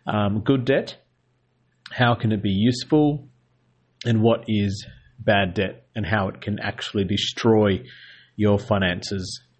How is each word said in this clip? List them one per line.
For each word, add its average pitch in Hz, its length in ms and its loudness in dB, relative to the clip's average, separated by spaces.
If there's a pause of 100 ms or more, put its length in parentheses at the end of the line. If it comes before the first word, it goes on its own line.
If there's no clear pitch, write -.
um, 104 340 0
good 131 240 0
debt? 135 320 0 (920)
How 120 240 2
can 113 180 0
it 104 100 -2
be 104 60 -2
useful? 127 800 2 (800)
And 113 160 2
what 113 260 2
is 101 380 -2 (320)
bad 98 340 2
debt 95 420 -4
and 104 120 -4
how 95 220 0
it - 120 -10
can 101 200 -6
actually - 440 -4
destroy 101 800 2 (540)
your 104 220 2
finances, 95 840 -4 (180)